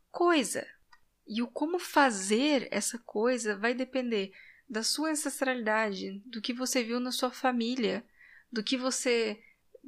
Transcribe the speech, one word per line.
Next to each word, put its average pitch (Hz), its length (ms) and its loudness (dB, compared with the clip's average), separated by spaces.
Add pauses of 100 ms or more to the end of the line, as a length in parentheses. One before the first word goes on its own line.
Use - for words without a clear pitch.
coisa. 339 560 4 (600)
E 214 140 -4
o 240 60 -2
como 311 300 -2
fazer 254 920 2
essa 208 280 -2
coisa 220 560 0
vai 226 180 0
depender 240 580 -2 (360)
da 220 160 -4
sua 311 280 0
ancestralidade, 220 1120 -2
do 226 160 -10
que 247 120 -4
você 254 280 0
viu 233 180 -2
na 247 120 -4
sua 247 180 -2
família, 233 760 0 (460)
do 214 120 -2
que 262 140 0
você 240 680 0 (440)